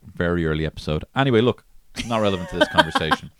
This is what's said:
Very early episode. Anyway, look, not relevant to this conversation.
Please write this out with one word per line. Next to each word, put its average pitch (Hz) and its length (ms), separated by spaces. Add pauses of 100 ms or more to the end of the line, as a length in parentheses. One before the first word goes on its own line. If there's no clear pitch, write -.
Very 87 420
early 78 180
episode. 76 400 (120)
Anyway, 127 260
look, 120 220 (420)
not 113 160
relevant 92 280
to 90 80
this - 100
conversation. - 720